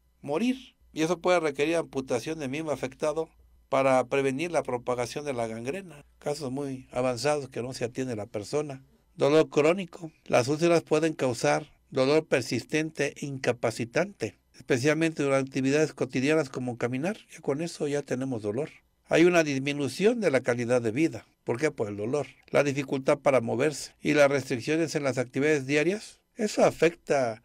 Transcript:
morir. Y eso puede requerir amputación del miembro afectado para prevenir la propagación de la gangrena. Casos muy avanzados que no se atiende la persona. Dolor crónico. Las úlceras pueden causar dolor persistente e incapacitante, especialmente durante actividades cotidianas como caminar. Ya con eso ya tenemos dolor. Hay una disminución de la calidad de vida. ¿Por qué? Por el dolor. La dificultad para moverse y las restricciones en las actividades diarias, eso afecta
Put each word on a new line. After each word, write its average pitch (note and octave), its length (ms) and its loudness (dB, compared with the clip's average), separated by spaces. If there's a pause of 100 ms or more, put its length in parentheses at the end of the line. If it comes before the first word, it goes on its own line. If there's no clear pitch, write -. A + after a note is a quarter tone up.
(220)
morir. G3 540 -4 (160)
Y D3+ 120 -2
eso E3+ 160 0
puede F3+ 200 2
requerir D3+ 360 0
amputación C3+ 640 -4
del C#3 100 -6
miembro D3+ 240 -4
afectado D#3 560 -4 (400)
para C3+ 360 4
prevenir C#3 460 0
la D3 120 0
propagación B2 640 -4
de C#3+ 80 -4
la A#2 140 -2
gangrena. C#3+ 560 -10 (160)
Casos D3 320 -6
muy C3+ 400 -8
avanzados B2+ 580 -2
que A#2 120 -8
no B2+ 120 -6
se B2 120 -6
atiende B2+ 300 -4
la G#2 100 -6
persona. C3+ 580 -6 (320)
Dolor C#3+ 340 6
crónico. E3 640 0 (140)
Las A#2+ 220 2
úlceras D#3+ 360 4
pueden D#3+ 300 2
causar D3 580 0 (180)
dolor C#3+ 360 4
persistente C#3+ 880 -2
e - 100 -10
incapacitante, C3 1120 -4 (180)
especialmente D3+ 680 0
durante C3+ 280 0
actividades C#3+ 440 0
cotidianas C#3 560 0
como B2 280 -8
caminar. C3+ 400 -4 (160)
Ya - 80 -20
con C#3+ 200 -4
eso E3+ 260 -6
ya C#3+ 140 -2
tenemos C3 400 -6
dolor. G#2+ 280 -4 (380)
Hay D#3 180 6
una F3 180 6
disminución C#3+ 800 0
de F3 100 2
la B2+ 100 4
calidad A#2+ 400 0
de A2+ 100 -2
vida. C3 340 -2 (180)
¿Por A#2+ 160 -4
qué? D3 120 0
Por A2+ 180 -6
el G#2 80 -8
dolor. B2+ 300 -4 (220)
La C#3 140 4
dificultad C#3 540 0
para C3 240 2
moverse A#2 600 -4
y D3+ 120 0
las C#3+ 160 8
restricciones C#3+ 640 -2
en D3+ 100 -4
las C3 140 -2
actividades C3+ 480 0
diarias, D3+ 560 -2 (140)
eso A3 280 0
afecta C#3 800 2